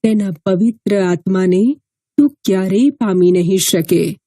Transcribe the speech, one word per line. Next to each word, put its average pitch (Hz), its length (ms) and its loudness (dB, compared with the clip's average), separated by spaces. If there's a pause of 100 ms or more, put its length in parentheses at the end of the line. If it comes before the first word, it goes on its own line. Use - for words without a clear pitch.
તેના 214 280 0
પવિત્ર 202 720 -2
આત્માને 185 720 0 (440)
તું 285 120 2 (140)
ક્યારેય 196 460 0
પામી 185 400 0
નહીં 180 280 0
શકે. 165 680 -2